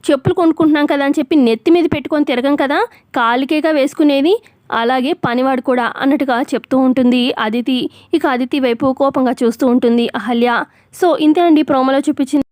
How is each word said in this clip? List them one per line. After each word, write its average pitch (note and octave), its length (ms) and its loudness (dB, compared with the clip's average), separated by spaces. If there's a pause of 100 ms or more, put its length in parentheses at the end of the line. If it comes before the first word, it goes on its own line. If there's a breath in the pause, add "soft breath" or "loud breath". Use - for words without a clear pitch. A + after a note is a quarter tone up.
(120)
చెప్పులు C#4+ 220 0
కొనుక్కుంటున్నాం D#4+ 520 2
కదా C#4+ 200 -2
అని C#4+ 140 0
చెప్పి D#4 160 -2
నెత్తి A#3+ 360 2
మీద E4+ 120 4 (100)
పెట్టుకొని D4 320 -2
తిరగం C4+ 300 0
కదా, D4+ 320 -2 (280 soft breath)
కాలికేగా C4+ 560 0
వేసుకునేది, D4 680 2 (300 soft breath)
అలాగే B3+ 420 -2
పనివాడు B3+ 480 -2
కూడా" B3 360 -2
అన్నట్టుగా C4+ 440 0
చెప్తూ - 360 -4
ఉంటుంది B3+ 640 2
అదితి. A#3 500 -4 (240 soft breath)
ఇక D#4+ 120 -2
అదితి C4 340 -2
వైపు C4 380 0
కోపంగా C4+ 340 0
చూస్తూ A#3+ 360 -2
ఉంటుంది A#3+ 480 2
అహల్య. A#3 500 -2 (280 soft breath)
So E4+ 240 2
ఇంతేనండి D#4 440 4
ప్రోమోలో C4+ 380 2
చూపించింది. C#4 520 -2